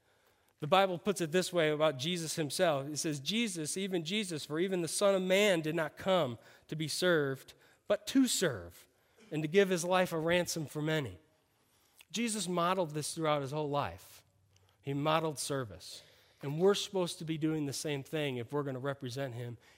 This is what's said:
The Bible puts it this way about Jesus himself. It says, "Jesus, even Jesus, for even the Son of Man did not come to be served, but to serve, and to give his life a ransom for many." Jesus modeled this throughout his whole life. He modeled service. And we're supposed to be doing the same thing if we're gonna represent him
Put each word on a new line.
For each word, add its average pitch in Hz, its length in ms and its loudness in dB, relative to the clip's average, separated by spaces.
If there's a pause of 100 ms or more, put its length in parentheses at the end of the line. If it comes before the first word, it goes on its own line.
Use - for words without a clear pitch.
(600)
The 151 60 -4
Bible 185 300 4
puts 190 240 -2
it 156 100 -2
this 180 220 0
way 160 160 4
about 151 280 2
Jesus 165 380 -4
himself. 147 520 0
It 151 100 -6
says, 147 220 -2
"Jesus, 175 580 -4
even 185 260 -2
Jesus, 180 420 -4
for 151 140 -4
even 185 220 0
the 160 60 -2
Son 196 280 4
of 190 60 2
Man 185 400 4
did 156 140 -2
not 160 220 -2
come 160 400 0 (300)
to 185 80 -8
be 156 120 -4
served, 147 680 0 (340)
but - 200 0
to 269 200 6
serve, 123 580 -2 (460)
and 156 100 -2
to 156 60 -2
give 190 220 6
his 175 160 0
life 185 260 2
a 160 80 -2
ransom 165 460 0
for 151 160 -6
many." 147 380 -2 (920)
Jesus 214 360 -2
modeled 180 440 2
this 151 220 -4
throughout 151 280 2
his 131 100 -6
whole 151 180 -2
life. 123 520 -4 (600)
He 139 120 -6
modeled 156 460 0
service. 123 600 -6 (400)
And 147 180 -4
we're 196 160 6
supposed 185 440 -4
to 170 60 -10
be 160 120 -2
doing 156 280 0
the 139 80 -4
same 143 280 -4
thing 143 360 -4
if 117 140 -6
we're 143 120 0
gonna 131 160 -6
represent 135 560 -6
him 120 220 -10 (200)